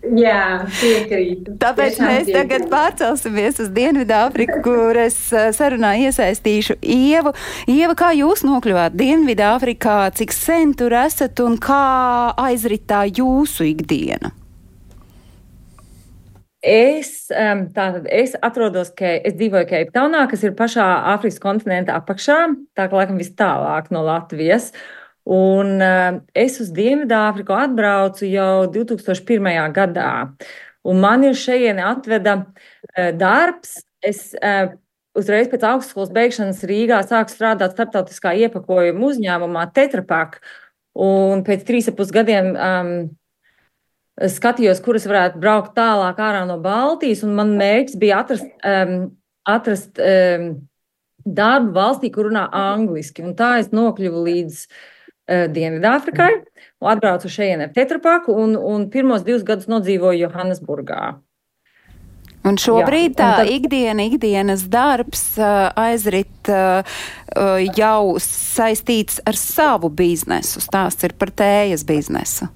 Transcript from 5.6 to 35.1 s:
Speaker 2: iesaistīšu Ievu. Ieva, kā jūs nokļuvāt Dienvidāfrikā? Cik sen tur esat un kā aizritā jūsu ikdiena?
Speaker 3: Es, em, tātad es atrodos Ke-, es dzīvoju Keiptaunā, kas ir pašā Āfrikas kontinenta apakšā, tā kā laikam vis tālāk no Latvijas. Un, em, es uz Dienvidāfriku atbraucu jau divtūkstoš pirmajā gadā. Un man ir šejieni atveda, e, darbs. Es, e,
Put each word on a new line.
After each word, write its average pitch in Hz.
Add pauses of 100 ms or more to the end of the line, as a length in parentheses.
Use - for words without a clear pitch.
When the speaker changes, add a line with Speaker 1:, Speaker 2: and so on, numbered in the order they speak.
Speaker 2:
iesaistīšu 214
Ievu. 285 (320)
Ieva, 320
kā 339
jūs 311
nokļuvāt 185
Dienvidāfrikā? 240 (180)
Cik -
sen 320
tur 240
esat 254
un 233
kā 254
aizritā 220
jūsu 254
ikdiena? 151 (2250)
Speaker 3:
Es, 262
em, 202 (100)
tātad 185
es 254
atrodos 208
Ke-, 175 (100)
es 202
dzīvoju 190
Keiptaunā, 247
kas 208
ir 196
pašā 226 (280)
Āfrikas 202
kontinenta 196
apakšā, 202 (400)
tā 190
kā 190
laikam 190
vis -
tālāk 151
no 160
Latvijas. 165 (560)
Un, 190
em, 185 (180)
es 262
uz 202
Dienvidāfriku 214
atbraucu 202
jau 190
divtūkstoš 208
pirmajā 185 (100)
gadā. 175 (760)
Un 185
man 233
ir 262
šejieni 240
atveda, 214 (580)
e, 180
darbs. 233 (180)
Es, -
e, 202 (640)